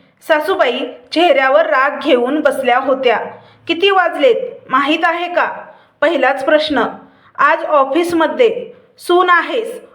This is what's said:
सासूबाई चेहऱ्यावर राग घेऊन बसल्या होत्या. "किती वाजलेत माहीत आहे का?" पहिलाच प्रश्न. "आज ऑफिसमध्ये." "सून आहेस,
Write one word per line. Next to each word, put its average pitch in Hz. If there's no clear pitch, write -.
सासूबाई 302
चेहऱ्यावर 302
राग 269
घेऊन 269
बसल्या 254
होत्या. 262
"किती 349
वाजलेत 330
माहीत 277
आहे 349
का?" 285
पहिलाच 277
प्रश्न. 302
"आज 320
ऑफिसमध्ये." 285
"सून 359
आहेस, 320